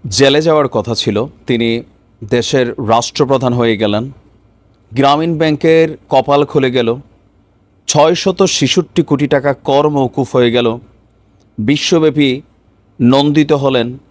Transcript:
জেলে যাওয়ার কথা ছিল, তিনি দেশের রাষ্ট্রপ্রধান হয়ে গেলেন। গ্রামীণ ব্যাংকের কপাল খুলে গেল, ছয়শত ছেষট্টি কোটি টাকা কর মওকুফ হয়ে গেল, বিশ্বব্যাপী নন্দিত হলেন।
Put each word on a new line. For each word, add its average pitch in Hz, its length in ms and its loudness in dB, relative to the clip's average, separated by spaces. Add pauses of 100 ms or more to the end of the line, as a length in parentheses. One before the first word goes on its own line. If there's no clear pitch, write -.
জেলে 139 340 2
যাওয়ার 151 260 2
কথা 113 260 -4
ছিল, 107 320 -4 (200)
তিনি 117 360 -2 (480)
দেশের 120 400 0
রাষ্ট্রপ্রধান 127 800 0
হয়ে 117 240 0
গেলেন। 107 340 -2 (840)
গ্রামীণ 147 440 0
ব্যাংকের 160 600 2 (100)
কপাল 143 360 0
খুলে 131 260 0
গেল, 120 260 -2 (920)
ছয়শত 170 560 0
ছেষট্টি 139 600 0
কোটি 143 240 -2
টাকা 139 260 0
কর 143 360 0
মওকুফ 135 480 -2
হয়ে 123 140 2
গেল, 120 280 0 (800)
বিশ্বব্যাপী 143 800 0 (600)
নন্দিত 143 520 4
হলেন। 131 460 -2 (120)